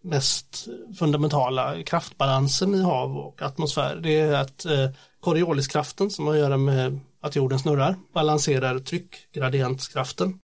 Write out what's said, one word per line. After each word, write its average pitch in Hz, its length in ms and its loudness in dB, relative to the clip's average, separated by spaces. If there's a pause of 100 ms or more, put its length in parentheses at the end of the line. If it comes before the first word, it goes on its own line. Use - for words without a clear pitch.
mest - 640 -2 (320)
fundamentala 147 840 0
kraftbalansen 139 920 2
i 190 60 2
hav 135 360 0
och 143 240 -12
atmosfär. 147 540 -2
Det 160 240 2
är 151 140 2
att, 139 320 -4
eh, 139 240 2 (300)
Corioliskraften 160 920 0
som 151 180 -4
har 151 60 2
att 151 60 4
göra 139 180 2
med 135 420 0 (220)
att 147 140 -6
jorden 135 240 2
snurrar 147 360 2 (180)
balanserar 143 680 2
tryckgradientskraften. 135 1600 -4 (140)